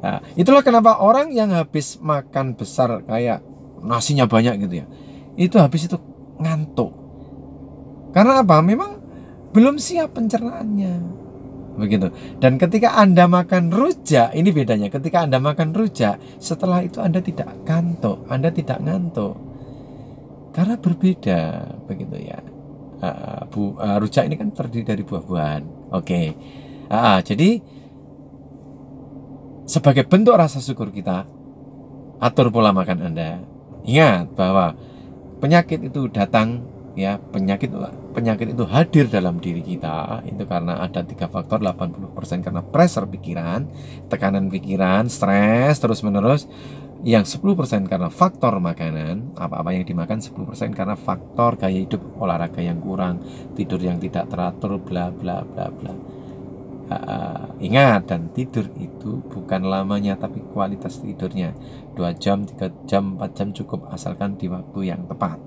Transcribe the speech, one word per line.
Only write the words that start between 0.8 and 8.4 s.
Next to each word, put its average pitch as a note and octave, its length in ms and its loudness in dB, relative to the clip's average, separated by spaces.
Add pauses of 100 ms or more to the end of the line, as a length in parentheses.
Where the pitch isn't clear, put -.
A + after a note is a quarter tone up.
orang C4+ 240 6
yang G#3+ 240 2
habis D#3 480 -2
makan C3+ 560 -2
besar A#2 480 0
kayak A2+ 400 -2 (400)
nasinya A#2+ 400 2
banyak A2+ 400 4
gitu F2 160 -6
ya, C#2 40 -14 (520)
itu F3+ 240 2
habis D3+ 240 4
itu E3+ 160 -4 (400)
ngantuk. D#3 560 -2 (1120)
Karena B3+ 320 8